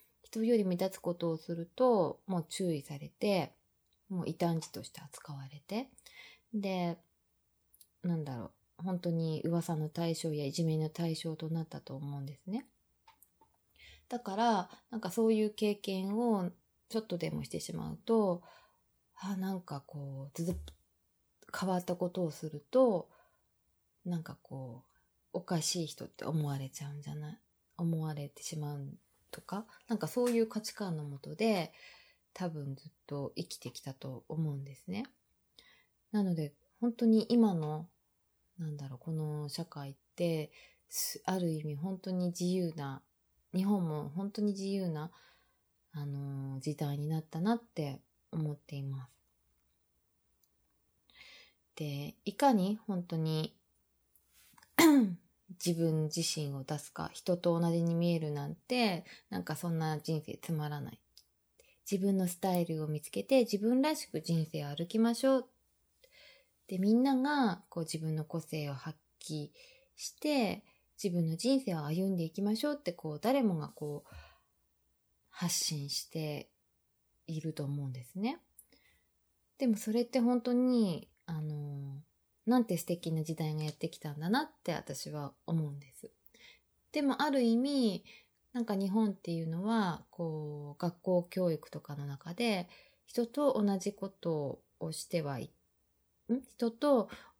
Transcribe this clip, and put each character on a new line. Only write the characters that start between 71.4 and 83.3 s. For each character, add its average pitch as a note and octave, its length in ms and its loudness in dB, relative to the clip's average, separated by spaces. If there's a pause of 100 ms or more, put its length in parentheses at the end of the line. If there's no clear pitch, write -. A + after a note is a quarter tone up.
生 F#3+ 140 -2
を D3+ 100 -2
歩 F3 240 0
ん F#3+ 80 0
で E3+ 60 0
い E3 80 -2
き - 100 -6
ま G#3 160 2
し B3+ 80 -2
ょ D4 80 2
う - 20 0
っ - 20 -4
て、 F3+ 160 -4
こ D#3 220 -8
う、 D3+ 60 -10
誰 C4 220 2
も F#3 140 4
が D3 120 -4
こ D3 380 -8
う、 - 80 -20 (1120)
発 - 260 -2
信 C#3+ 360 -2
し - 140 -4
て D3+ 440 -4 (760)
い D#3 140 -4
る D#3+ 120 -4
と D3+ 120 -4
思 C#3+ 200 -2
う C3+ 40 -4
ん B2+ 40 -6
で B2 120 -10
す - 140 -12
ね。 A#3+ 220 -2 (1200)
で C4+ 80 2
も A3 100 4
そ G#3+ 160 -4
れ A#3+ 100 2
っ - 40 2
て B3+ 140 2
本 A#3+ 200 4
当 B3 120 0
に、 A#3+ 560 2 (180)
あ D#3+ 160 -4
の、 C#3+ 580 -6 (460)
な B3 140 6
ん A3+ 40 4
て F#3 120 0
素 - 100 -4
敵 E3+ 260 -2
な D#3 100 0
時 D#3+ 140 -4